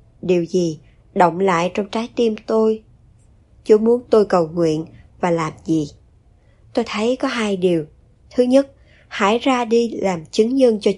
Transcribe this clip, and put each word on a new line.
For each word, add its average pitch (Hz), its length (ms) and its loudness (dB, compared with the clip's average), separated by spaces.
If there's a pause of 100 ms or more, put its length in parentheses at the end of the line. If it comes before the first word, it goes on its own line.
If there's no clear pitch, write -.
(220)
điều 175 240 0
gì 165 340 -2 (340)
động 170 260 2
lại 180 340 0
trong 196 160 -6
trái 233 260 -6
tim 226 200 0 (120)
tôi? 220 360 0 (800)
Chúa 214 140 6
muốn 233 320 0
tôi 208 160 4
cầu 185 220 0
nguyện 160 380 -2 (340)
và 180 120 -2
làm 165 220 -2 (120)
gì? 156 260 -4 (840)
Tôi 233 140 -2
thấy 220 280 -2
có 277 120 -4
hai 220 300 -4
điều. 175 280 0 (500)
Thứ 247 80 2
nhất, 269 280 2 (360)
hãy 220 320 0
ra 247 260 0
đi 233 240 2
làm 175 360 -4
chứng 226 300 0
nhân 247 260 4
cho 202 160 2